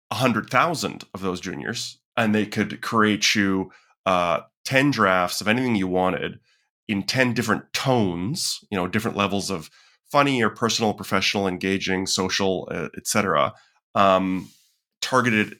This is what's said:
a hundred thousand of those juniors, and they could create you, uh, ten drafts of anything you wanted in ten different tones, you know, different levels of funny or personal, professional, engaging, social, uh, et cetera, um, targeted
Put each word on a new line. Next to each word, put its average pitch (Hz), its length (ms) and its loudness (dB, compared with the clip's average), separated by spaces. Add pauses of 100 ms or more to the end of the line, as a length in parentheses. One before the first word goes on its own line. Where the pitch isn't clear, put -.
(120)
a - 40 -4
hundred 117 340 2
thousand 131 640 0
of 92 80 -12
those 90 180 -2
juniors, 90 600 -8 (160)
and 110 200 2
they 107 100 2
could 104 360 -4
create 107 520 2
you, 95 380 0 (340)
uh, 87 360 2 (240)
ten 135 260 2
drafts 92 500 2
of 95 60 -4
anything 123 280 2
you 95 120 0
wanted 90 520 -2 (480)
in 101 160 -2
ten 127 300 0
different 107 400 -2
tones, 113 840 0 (100)
you 101 80 -4
know, 90 100 0
different 104 300 -4
levels 98 320 -2
of 85 200 -8 (420)
funny 139 320 2
or 107 60 2
personal, 110 440 0
professional, 98 540 -2
engaging, 95 580 -2
social, 92 680 -2
uh, 85 240 -6
et - 120 -12
cetera, 87 460 0 (420)
um, 95 540 2 (520)
targeted 113 580 0